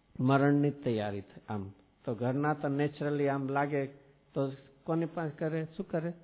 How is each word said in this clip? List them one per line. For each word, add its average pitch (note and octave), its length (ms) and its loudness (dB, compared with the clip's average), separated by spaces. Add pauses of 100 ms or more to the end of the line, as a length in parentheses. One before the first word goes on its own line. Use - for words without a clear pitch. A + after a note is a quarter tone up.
(200)
મરણની C#3+ 500 6
તૈયારી G#2+ 500 -2
થઈ. - 280 -18
આમ G2+ 220 -6 (340)
તો B2 100 -2
ઘરના C3 400 0
તો D3 140 -4
નેચરલી D3 600 0
આમ C#3 200 0
લાગે C#3 380 0 (480)
તો C#3 180 0 (320)
કોની E3 220 0
પાસે D#3+ 300 -6
કરે? D#3+ 280 -2 (120)
શું - 120 -8
કરે? E3+ 240 -2 (120)